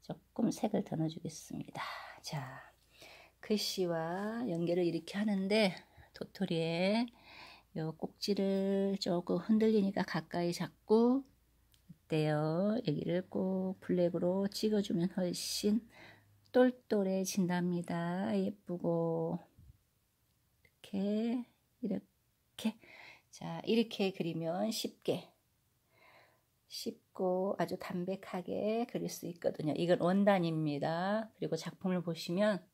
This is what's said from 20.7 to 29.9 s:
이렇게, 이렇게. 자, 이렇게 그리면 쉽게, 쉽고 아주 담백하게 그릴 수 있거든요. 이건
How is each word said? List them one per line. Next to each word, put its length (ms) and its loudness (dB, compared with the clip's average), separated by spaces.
이렇게, 540 -2
이렇게. 960 -6
자, 340 -10
이렇게 480 2
그리면 600 -2
쉽게, 600 -4
쉽고 880 -2
아주 220 -2
담백하게 1080 -4
그릴 200 -4
수 180 -12
있거든요. 500 -2
이건 240 4